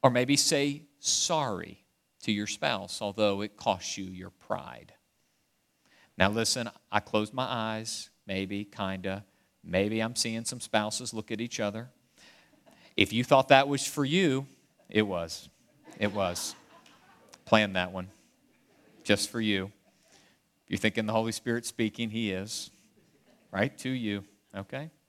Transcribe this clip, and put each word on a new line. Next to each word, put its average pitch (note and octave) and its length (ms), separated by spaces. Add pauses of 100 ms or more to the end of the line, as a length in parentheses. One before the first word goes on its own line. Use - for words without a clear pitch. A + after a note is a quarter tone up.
Or C#3 60
maybe B2+ 280
say C#3+ 480 (140)
sorry A#2+ 840 (380)
to A2+ 100
your G#2 140
spouse, G#2 560
although G2+ 400
it G#2+ 140
costs - 420
you F#2+ 60
your F#2 260
pride. - 640 (1200)
Now F#2+ 140
listen, A2+ 380 (220)
I G#2 80
closed G#2+ 340
my C3 160
eyes, A2 600 (160)
maybe, G2 380
kinda. F#2+ 600 (380)
Maybe G2+ 380
I'm A#2 160
seeing A2+ 280
some A#2+ 160
spouses A2 540
look A2 160
at A2 100
each A#2+ 200
other. A2 300 (1040)
If - 160
you A#2 100
thought C3+ 260
that C#3 200
was C#3 180
for D3 180
you, C#3 420 (420)
it G#2+ 140
was. F2 460 (520)
It G#2 120
was. F#2 440 (880)
Plan G#2 300
that F2+ 180
one. F#2 160 (960)
Just - 260
for A#2+ 100
you. G2+ 300 (960)
You're G#2+ 120
thinking A2 280
the G#2+ 60
Holy A2+ 180
Spirit's A#2 380
speaking, A2+ 420
he A2 220
is. F#2+ 380 (840)
Right? G#2 260
To B2+ 100
you. G#2+ 360 (320)
Okay? C3 340 (180)